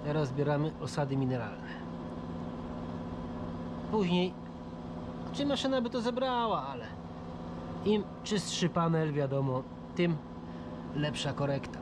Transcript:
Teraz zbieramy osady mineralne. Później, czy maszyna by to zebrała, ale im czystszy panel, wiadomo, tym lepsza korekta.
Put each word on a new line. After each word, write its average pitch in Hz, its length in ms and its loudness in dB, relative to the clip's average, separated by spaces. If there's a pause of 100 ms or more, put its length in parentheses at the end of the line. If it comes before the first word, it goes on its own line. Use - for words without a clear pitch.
Teraz 147 240 2
zbieramy 147 520 2
osady 139 360 0
mineralne. 127 520 0 (2250)
Później, 180 420 4 (1000)
czy 285 140 0
maszyna 269 340 4
by 233 100 0
to 247 100 0
zebrała, 233 640 2
ale 127 180 -6 (1000)
im 208 180 6 (220)
czystszy 180 440 2
panel, 160 440 4
wiadomo, 135 500 2 (340)
tym 170 200 6 (800)
lepsza 147 360 0
korekta. 139 500 0